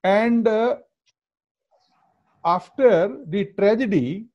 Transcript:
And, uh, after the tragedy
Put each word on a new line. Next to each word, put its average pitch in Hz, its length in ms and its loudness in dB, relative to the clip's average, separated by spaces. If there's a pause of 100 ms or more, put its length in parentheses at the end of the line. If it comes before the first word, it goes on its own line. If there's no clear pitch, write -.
And, 226 420 2
uh, 226 300 0 (1700)
after 185 800 0
the 190 200 -4 (120)
tragedy 202 760 0